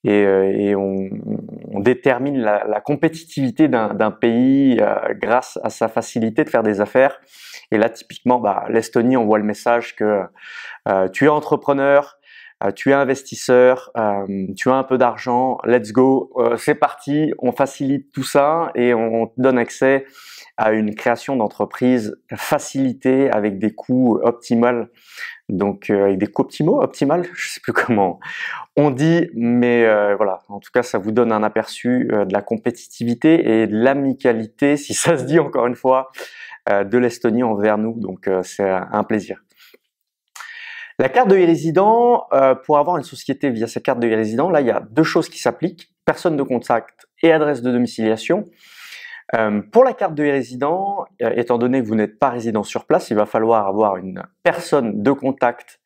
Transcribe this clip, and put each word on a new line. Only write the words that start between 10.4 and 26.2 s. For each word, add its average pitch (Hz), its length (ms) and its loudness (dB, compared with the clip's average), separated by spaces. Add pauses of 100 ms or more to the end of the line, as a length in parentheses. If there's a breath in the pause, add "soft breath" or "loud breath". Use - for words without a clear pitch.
euh, 95 200 0
tu 135 160 -2
es 151 40 6
entrepreneur, 143 880 0 (440 loud breath)
euh, 101 80 -2
tu 135 200 -2
es - 20 6
investisseur, 127 1040 2
euh, 101 300 -2 (280)
tu - 140 -4
as 131 60 4
un 131 100 0
peu 131 140 -2
d'argent, 123 680 0
let's 110 280 0
go, 131 440 2
euh, 117 220 0
c'est 147 160 0
parti, 147 640 -2
on - 140 0
facilite 135 600 -4
tout 135 120 -6
ça 156 500 0
et 123 180 2
on, 113 300 0
on 110 60 0
te - 100 -20
donne 127 180 2
accès 135 480 0 (520 loud breath)
à 110 160 2
une 107 220 -2
création 127 420 -2
d'entreprise 110 800 -2 (200)
facilitée 135 920 0
avec 104 280 -2
des 107 160 -2
coûts 127 480 0
optimaux. 117 640 0 (640 loud breath)
Donc, 101 420 -4
euh, 101 140 2
avec 98 140 2
des 104 80 0